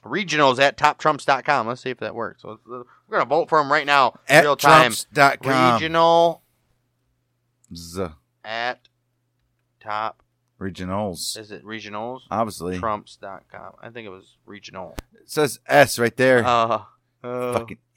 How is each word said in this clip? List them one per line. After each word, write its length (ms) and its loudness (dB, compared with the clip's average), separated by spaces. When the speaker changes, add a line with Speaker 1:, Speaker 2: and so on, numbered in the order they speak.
Speaker 1:
Regionals 540 0
at 180 4
top 220 2
trumps 260 -2
dot 200 2
com. 220 0
Let's 140 -8
see 80 -10
if 100 -10
that 160 -8
works. 280 -10
So, 80 -16
uh, 320 -18
we're 100 -4
gonna 80 0
vote 240 -2
for 100 4
'em 120 0
right 140 0
now, 280 4
Speaker 2:
At 140 8
Speaker 1:
real 120 2
time. 260 6
Speaker 2:
trumps 300 0
dot 300 2
com. 320 2
Speaker 1:
Regional 720 2
Speaker 2:
Z. 340 -10
Speaker 1:
at 440 -6
top. 420 -8
Speaker 2:
Regionals. 800 -8
Speaker 1:
Is 140 -18
it 140 -18
regionals? 560 -12
Speaker 2:
Obviously. 480 -6
Speaker 1:
Trumps 380 -6
dot 340 -18
com. 300 -20
I 80 -18
think 160 -18
it 60 -16
was 340 -20
regional. 500 -18
Speaker 2:
It 160 -20
says 380 -4
S 320 2
right 160 -2
there. 300 4
Speaker 1:
Uh, 380 0
uh, 300 -8
Speaker 2:
Fucking 260 -8